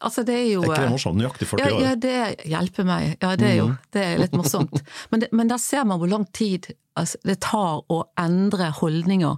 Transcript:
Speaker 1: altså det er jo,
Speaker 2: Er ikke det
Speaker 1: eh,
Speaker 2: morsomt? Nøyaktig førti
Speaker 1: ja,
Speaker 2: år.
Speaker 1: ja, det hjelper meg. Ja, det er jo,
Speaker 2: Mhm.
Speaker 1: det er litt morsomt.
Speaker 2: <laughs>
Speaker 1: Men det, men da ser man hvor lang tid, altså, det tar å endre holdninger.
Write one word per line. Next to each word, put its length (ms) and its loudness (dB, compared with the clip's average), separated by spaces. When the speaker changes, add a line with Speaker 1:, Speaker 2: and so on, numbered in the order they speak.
Speaker 1:
altså 240 -4
det 100 0
er 160 0
jo, 120 0
Speaker 2:
Er 20 2
ikke 100 0
det 120 2
Speaker 1:
eh, 40 2
Speaker 2:
morsomt? 240 0
Nøyaktig 320 -2
førti 160 0
Speaker 1:
ja, 80 2
Speaker 2:
år. 100 2
Speaker 1:
ja, 140 2
det 560 -2
hjelper 320 -2
meg. 380 0
Ja, 160 0
det 100 4
er 80 4
jo, 140 4
Speaker 2:
Mhm. 80 -2
Speaker 1:
det 100 0
er 160 0
litt 140 0
morsomt. 480 0
Speaker 2:
<laughs> 160 -10
Speaker 1:
Men 100 2
det, 100 -2
men 160 2
da 80 0
ser 300 0
man 160 0
hvor 80 0
lang 240 0
tid, 340 -2
altså, 260 -2
det 160 0
tar 480 0
å 140 0
endre 560 2
holdninger. 640 0